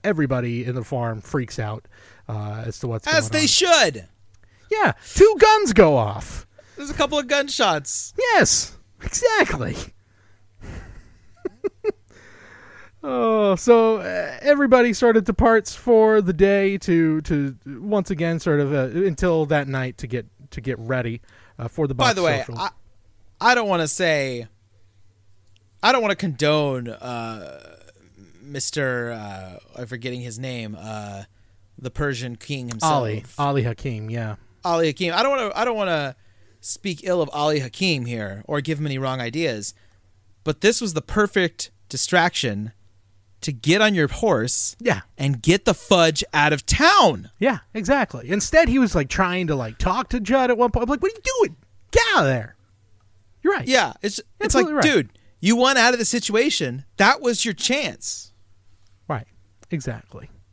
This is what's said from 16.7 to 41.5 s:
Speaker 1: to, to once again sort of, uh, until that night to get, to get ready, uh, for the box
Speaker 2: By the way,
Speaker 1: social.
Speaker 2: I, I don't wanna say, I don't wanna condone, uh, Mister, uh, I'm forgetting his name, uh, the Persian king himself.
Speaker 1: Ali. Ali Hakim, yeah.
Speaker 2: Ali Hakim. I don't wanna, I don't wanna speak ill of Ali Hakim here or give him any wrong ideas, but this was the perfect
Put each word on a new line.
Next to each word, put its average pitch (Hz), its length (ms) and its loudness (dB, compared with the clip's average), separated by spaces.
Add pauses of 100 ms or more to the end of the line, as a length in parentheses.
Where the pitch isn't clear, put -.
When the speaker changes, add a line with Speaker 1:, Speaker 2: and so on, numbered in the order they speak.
Speaker 1:
to, 160 440 2
to 143 340 -2 (100)
once 190 460 -4
again 165 260 -2
sort 151 220 2
of, 139 120 0
uh, 131 240 -2
until 175 500 0
that 143 200 0
night 131 320 -6
to 131 80 -10
get, 113 180 -6 (280)
to 127 80 -12
get 120 180 -6
ready, 117 420 -4 (380)
uh, 117 80 -8
for 151 220 -2
the 135 80 -6
box 240 140 2
Speaker 2:
By 214 40 0
the 185 80 -2
way, 143 240 0
Speaker 1:
social. 117 120 -10
Speaker 2:
I, 196 120 -6 (720)
I 240 160 6
don't 226 120 0
wanna 165 200 0
say, 135 580 -2 (1400)
I 214 80 2
don't 262 100 2
wanna 202 140 0
condone, 147 760 -2
uh, 110 880 -12 (640)
Mister, 131 720 -4
uh, 95 460 -12 (220)
I'm 123 60 -10
forgetting 123 340 -10
his 117 180 -12
name, 120 400 -10
uh, 104 460 -12 (540)
the 127 120 -12
Persian 123 460 -6
king 131 320 -10
himself. 117 240 0
Speaker 1:
Ali. 110 320 -2 (140)
Ali 143 240 0
Hakim, 110 480 -8
yeah. 113 260 -8 (280)
Speaker 2:
Ali 165 240 2
Hakim. 165 260 -2
I 208 80 2
don't 269 160 2
wanna, 214 160 -4
I 220 100 -2
don't 233 120 -2
wanna 160 400 -2 (440)
speak - 440 -8
ill 185 180 0
of 143 100 -6
Ali 147 280 0
Hakim 135 460 -4
here 107 400 -8
or 147 140 -4
give 147 180 -4
him 151 80 -4
any 135 120 -6
wrong 131 220 -4
ideas, 120 540 -6 (720)
but 151 160 -4
this 233 200 2
was 196 140 -4
the 151 80 -4
perfect - 680 -2 (180)